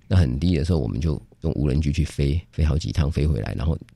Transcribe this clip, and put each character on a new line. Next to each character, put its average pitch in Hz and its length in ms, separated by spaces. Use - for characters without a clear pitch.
那 95 100
很 67 220
低 85 180
的 73 80
时 87 80
候， 80 60
我 60 80
们 52 120
就 76 220
用 82 120
无 71 140
人 69 120
机 76 140
去 78 100
飞， 71 380
飞 82 140
好 71 120
几 50 140
趟 - 180
飞 71 160
回 73 140
来， 50 160
然 - 100
后 80 120